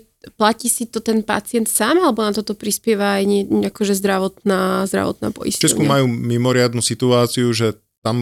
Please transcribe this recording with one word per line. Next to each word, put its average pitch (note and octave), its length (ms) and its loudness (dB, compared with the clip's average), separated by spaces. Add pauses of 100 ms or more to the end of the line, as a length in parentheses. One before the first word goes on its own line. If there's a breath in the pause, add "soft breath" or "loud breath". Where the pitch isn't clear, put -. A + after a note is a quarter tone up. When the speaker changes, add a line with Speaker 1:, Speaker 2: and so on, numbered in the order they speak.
(380)
Speaker 1:
platí A3+ 320 0
si - 160 -4
to A3 160 -8
ten A3 240 0
pacient G#3+ 400 -2
sám, A#3+ 320 0
alebo C4+ 240 2
na G#3+ 80 0
toto G#3 240 -4
prispieva G3+ 640 -2
aj G3 80 0
nie, G3+ 200 2
akože G3+ 520 0
zdravotná, F#3+ 880 0
zdravotná - 480 -2
poisťovňa? - 280 -6
Speaker 2:
V - 40 4
Česku - 200 2
majú C#3 200 4
mimoriadnu A#2+ 760 0
situáciu, B2 720 2
že A2 200 0 (320)
tam A#2 160 -2